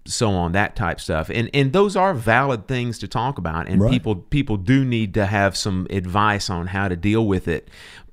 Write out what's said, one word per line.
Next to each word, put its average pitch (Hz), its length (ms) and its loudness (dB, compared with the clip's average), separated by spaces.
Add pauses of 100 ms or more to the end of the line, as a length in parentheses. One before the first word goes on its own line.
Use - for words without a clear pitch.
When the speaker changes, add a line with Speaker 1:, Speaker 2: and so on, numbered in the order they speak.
Speaker 1:
so 110 260 0
on, 87 220 0
that 98 220 0
type 85 260 -2
stuff. 80 280 -4
And, - 240 -2
and 135 200 2
those 202 240 2
are 190 160 2
valid 117 540 2
things 120 320 -4
to 101 80 -8
talk 127 300 -4
about, 82 300 -6
and 92 140 2
Speaker 2:
Right. 113 100 4
Speaker 1:
people, 113 240 0
people 110 420 -2
do 131 280 2
need 110 300 -2
to 104 100 2
have 101 320 2
some 92 320 -2
advice 101 600 0
on 87 180 -4
how 98 200 -2
to 90 80 -2
deal 104 300 2
with 95 220 0
it. 82 220 -4 (420)